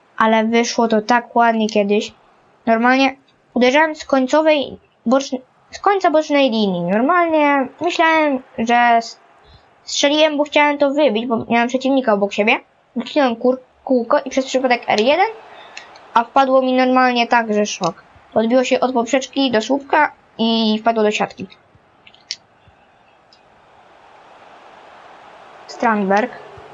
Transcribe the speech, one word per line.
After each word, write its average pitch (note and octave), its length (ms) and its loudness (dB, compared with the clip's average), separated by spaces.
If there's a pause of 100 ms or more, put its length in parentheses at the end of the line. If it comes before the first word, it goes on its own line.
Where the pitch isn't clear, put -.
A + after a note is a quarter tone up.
(180)
Ale A3 260 2
wyszło A#3 440 0
to A3 140 0
tak A#3+ 340 -2
ładnie A3+ 320 2
kiedyś. G#3 460 -2 (520)
Normalnie B3 500 2 (380)
uderzałem D4 420 2
z - 100 -16
końcowej, D4 720 0 (300)
boczn-, C4+ 340 -2 (300)
z - 80 -16
końca F#4+ 320 0
bocznej C#4+ 400 2
linii. G3 300 -2
Normalnie C#4+ 880 0 (140)
myślałem, D#4+ 640 0 (140)
że A#3+ 180 0
s-, A#3 440 2 (640)
strzeliłem, D4+ 540 0
bo D4 60 0
chciałem D4 340 0
to C#4+ 140 0
wybić, B3 340 0
bo A#3 240 -4
miałem A#3 180 0
przeciwnika B3+ 460 0
obok G3+ 200 -2
siebie. A3+ 260 0 (340)
Kliknąłem B3 420 -2
kur-, B3+ 240 -2 (240)
kółko B3+ 420 0
i C#4 40 -12
przez C4 160 -4
przypadek B3+ 420 -2
R G#3 140 0
jeden, D4+ 240 2 (880)
a A#3 100 2
wpadło C4 380 2
mi B3+ 120 0
normalnie B3+ 540 2
tak, A#3 260 0
że G#3 120 0
szok. - 380 -6 (300)
Odbiło A#3 300 2
się B3+ 160 0
od B3+ 140 -2
poprzeczki C4 580 -2
do A3 100 0
słupka C#4 500 -2 (260)
i A3+ 440 0
wpadło A3+ 220 0
do G#3 80 2
siatki. - 360 -6 (4000)
Strandberg G#3 640 -2 (420)